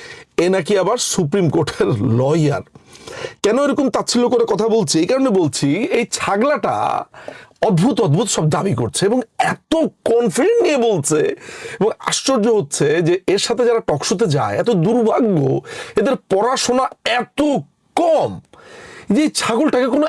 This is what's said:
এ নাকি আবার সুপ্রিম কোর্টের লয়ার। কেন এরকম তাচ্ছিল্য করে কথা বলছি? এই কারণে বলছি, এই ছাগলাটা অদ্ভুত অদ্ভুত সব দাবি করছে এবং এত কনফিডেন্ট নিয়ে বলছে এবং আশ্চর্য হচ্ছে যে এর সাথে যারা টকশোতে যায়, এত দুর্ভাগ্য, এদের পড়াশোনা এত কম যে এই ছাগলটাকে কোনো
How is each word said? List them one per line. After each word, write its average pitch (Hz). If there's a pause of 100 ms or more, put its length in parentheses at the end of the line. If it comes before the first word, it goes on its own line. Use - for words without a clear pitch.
(380)
এ 175
নাকি 190
আবার 190
সুপ্রিম 175
কোর্টের -
লয়ার। 131 (840)
কেন 226
এরকম 277
তাচ্ছিল্য 240
করে 233
কথা 208
বলছি? 202
এই 175
কারণে 262
বলছি, 151
এই 240
ছাগলাটা 196 (560)
অদ্ভুত 202
অদ্ভুত 196
সব 165
দাবি 180
করছে 120
এবং 240 (160)
এত - (300)
কনফিডেন্ট 427
নিয়ে 302
বলছে 160 (440)
এবং 208 (100)
আশ্চর্য 240
হচ্ছে 165
যে 175
এর 190
সাথে 240
যারা 233
টকশোতে 180
যায়, 120
এত 190
দুর্ভাগ্য, 196 (400)
এদের 254 (140)
পড়াশোনা 240 (160)
এত 240 (540)
কম 254 (720)
যে 233
এই 311
ছাগলটাকে 247
কোনো 294